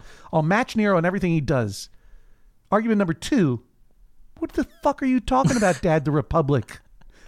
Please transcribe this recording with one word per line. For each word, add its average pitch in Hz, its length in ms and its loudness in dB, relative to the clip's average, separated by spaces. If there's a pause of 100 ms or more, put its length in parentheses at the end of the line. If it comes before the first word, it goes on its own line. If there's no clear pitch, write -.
(320)
I'll 165 100 2
match 196 340 0
Nero 208 220 2
in 165 60 0
everything 175 280 0
he 160 80 2
does." 123 500 -2 (800)
Argument 220 280 2
number 180 140 0
two, 156 500 0 (760)
"What 330 140 -8
the 285 120 -2 (180)
fuck 285 200 -2
are 277 40 -2
you 254 140 2
talking 262 360 0
about, 202 260 0
<laughs> - 0 -
Dad? 160 220 0
The 151 80 -2
Republic? 143 640 -2 (500)